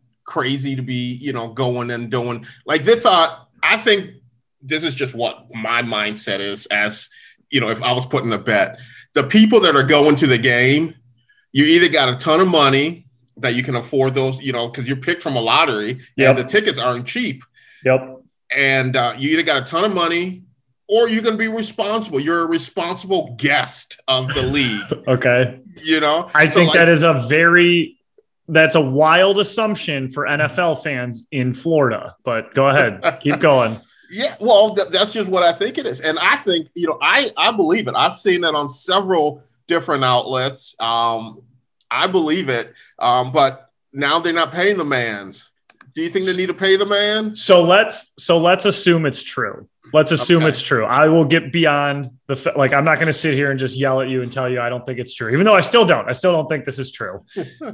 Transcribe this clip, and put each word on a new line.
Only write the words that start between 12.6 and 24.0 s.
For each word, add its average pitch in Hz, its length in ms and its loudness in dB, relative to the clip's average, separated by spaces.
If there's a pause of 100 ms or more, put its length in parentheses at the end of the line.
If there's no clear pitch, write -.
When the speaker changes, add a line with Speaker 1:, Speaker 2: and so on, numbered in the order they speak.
Speaker 1:
that 123 160 -2
you 123 80 -4
can 127 140 -4
afford 131 380 -2
those, 131 260 -2
you 135 120 -6
know, 120 160 -4
'cause 123 180 -10
you're 139 100 -4
picked 170 260 -4
from 139 140 -4
a 120 40 0
lottery 117 580 0 (180)
Speaker 2:
Yep. 135 140 4
Speaker 1:
and 120 80 4
the 123 60 -2
tickets 196 340 0
aren't 123 280 -4
cheap. 214 360 -8 (420)
Speaker 2:
Yep. 131 340 0 (380)
Speaker 1:
And, 135 400 0
uh, 120 220 -2
you 139 120 -4
either 160 120 0
got 156 200 0
a - 20 -10
ton 170 200 -4
of 214 80 -2
money 180 500 -4 (460)
or 226 200 2
you're 220 140 -2
gonna 220 140 -2
be 226 120 -4
responsible. 214 720 -4
You're 165 220 -2
a 165 40 -2
responsible 170 920 -6
guest 139 720 -4